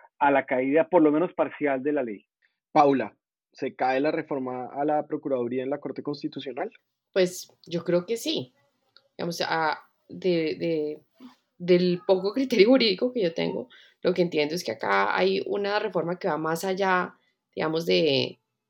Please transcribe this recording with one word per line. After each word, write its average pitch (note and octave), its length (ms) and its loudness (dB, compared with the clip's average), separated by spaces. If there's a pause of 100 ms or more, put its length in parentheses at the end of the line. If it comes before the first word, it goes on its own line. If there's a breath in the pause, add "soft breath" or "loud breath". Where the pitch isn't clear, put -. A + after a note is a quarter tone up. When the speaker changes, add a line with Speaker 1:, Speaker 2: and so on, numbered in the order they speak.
(180 soft breath)
Speaker 1:
a C#3+ 140 4
la C3+ 120 2
caída, C#3 440 0
por F3 140 4
lo D3+ 100 6
menos E3+ 200 0
parcial, C#3 500 -2
de D3 100 -2
la C#3+ 100 -2
ley. G#2+ 240 -10 (460)
Speaker 2:
Paula, C#3 420 4 (380)
¿se - 240 -8
cae C3 240 0
la D3+ 100 0
reforma C3 640 -6
a C#3+ 100 -2
la D3+ 220 0
Procuraduría C3 560 -4
en C3 80 -4
la C#3+ 80 -4
Corte B2+ 240 -10
Constitucional? D3 680 -8 (420)
Speaker 3:
Pues F3+ 440 0 (100)
yo E3+ 180 -6
creo F3 200 0
que A3+ 120 -6
sí. A3+ 360 -6 (640)
Digamos, E3+ 260 -6
a, D#3+ 360 -2 (300)
de, F3 480 -2
de, D#3 440 -4 (580 loud breath)
del F3 480 4
poco F#3+ 260 2
criterio A#3+ 360 4
jurídico B3 440 4
que A#3+ 100 -2
yo E3 120 0
tengo, F3+ 340 -4 (340 soft breath)
lo F#3 100 2
que F3+ 100 2
entiendo D3+ 320 0
es B2+ 100 -6
que A2 80 -6
acá G3 440 0
hay F#3+ 300 0
una G3+ 320 -2
reforma F3+ 400 -4
que G3 100 -4
va D3+ 80 0
más D#3+ 280 -4
allá, F#3 500 0 (400)
digamos, D#3+ 320 -4
de, C#3+ 540 2 (300)